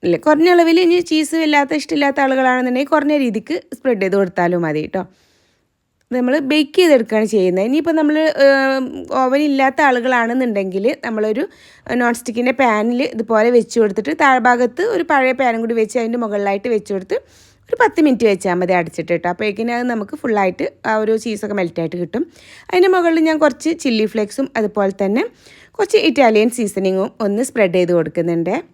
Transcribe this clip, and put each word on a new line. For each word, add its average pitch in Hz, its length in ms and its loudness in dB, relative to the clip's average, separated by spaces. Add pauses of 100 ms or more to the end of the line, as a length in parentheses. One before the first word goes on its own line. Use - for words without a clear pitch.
അല്ലേ, 170 220 2
കുറഞ്ഞ 302 280 4
അളവിൽ, 330 320 4
ഇനി 339 100 4 (140)
ചീസ് 311 260 -2 (100)
ഇല്ലാത്ത, 294 340 0
ഇഷ്ടമില്ലാത്ത 285 440 -2
ആളുകളാണെന്നുണ്ടെങ്കിൽ 254 680 0
കുറഞ്ഞ 302 280 2
രീതിക്ക് 233 320 -4 (220)
സ്പ്രെഡ് 233 260 -2
ചെയ്ത് 190 160 0
കൊടുത്താലും 180 480 0
മതി 151 200 -4
കേട്ടോ. 190 160 -6 (1040)
ഇത് 240 100 -4
നമ്മൾ 247 160 0 (180)
ബേക്ക് 302 280 -2
ചെയ്തെടുക്കുകയാണ് 226 560 4
ചെയ്യുന്നത്. 185 340 2
ഇനിയിപ്പോൾ 311 300 0
നമ്മൾ, 302 180 2 (260)
ഏം, 269 400 2 (380)
ഓവൻ 262 260 2
ഇല്ലാത്ത 269 400 0
ആളുകളാണെന്നുണ്ടെങ്കിൽ 233 960 -2 (220)
നമ്മളൊരു 220 380 -2 (580)
നോൺ 240 180 0
സ്റ്റിക്കിൻ്റെ 240 400 -4
പാനിൽ 240 420 0 (120)
ഇതുപോലെ 220 440 0
വെച്ച് 226 240 -2
കൊടുത്തിട്ട് 214 320 -2 (120)
താഴ്ഭാഗത്ത് 247 580 2 (100)
ഒരു 339 200 -2
പഴയ 262 280 2
പാനും 233 220 0
കൂടി 226 180 -4
വെച്ച് 220 220 -2
അതിൻ്റെ 233 220 -4
മുകളിലായിട്ട് 202 500 -4
വെച്ച് 208 200 -6
കൊടുത്ത് 190 220 -6 (500)
ഒരു - 120 -2
പത്ത് 440 260 2
മിനിറ്റ് 233 220 2
വെച്ചാൽ 196 300 0
മതി 180 200 0
അടച്ചിട്ട് 165 340 -6
കേട്ടോ. 170 200 -2
അപ്പോഴേക്കിനും 214 440 -4
അത് 247 160 -4
നമുക്ക് 214 280 -8
ഫുള്ളായിട്ട് 208 460 -2 (240)
ആ - 20 2 (100)
ഒരു 220 120 0 (100)
ചീസൊക്കെ 208 360 -6
മെൽറ്റായിട്ട് 170 420 -4
കിട്ടും. 190 200 -6 (460)
അതിൻ്റെ 359 260 2
മുകളിൽ 330 340 2
ഞാൻ 311 140 0
കുറച്ച് 302 280 0 (120)
ചില്ലി 220 300 0
ഫ്ലേക്സും 220 340 -4 (140)
അതുപോലെ 202 420 -2
തന്നെ 202 200 0 (540)
കുറച്ച് 415 220 0 (120)
ഇറ്റാലിയൻ 233 480 4
സീസണിങ്ങും 196 520 -2 (160)
ഒന്ന് 202 220 -2
സ്പ്രെഡ് 190 300 0
ചെയ്ത് 175 200 2
കൊടുക്കുന്നുണ്ട്. 170 560 -2 (200)